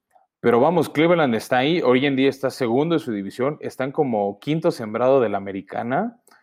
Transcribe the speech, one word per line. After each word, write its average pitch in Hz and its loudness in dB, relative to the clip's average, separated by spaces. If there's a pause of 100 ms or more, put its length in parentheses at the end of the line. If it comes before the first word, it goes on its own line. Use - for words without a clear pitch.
(400)
pero 117 2
vamos, 156 2
Cleveland 160 2
está 123 -2
ahí, 156 0
hoy 127 4
en 143 0
día 135 4
está 131 -2
segundo 135 0
en 156 0
su 127 -6
división, 113 -4
están 131 -8
como 110 -2
quinto 160 -2
sembrado 127 0
de 110 2
la 101 -4
americana. 107 -6 (240)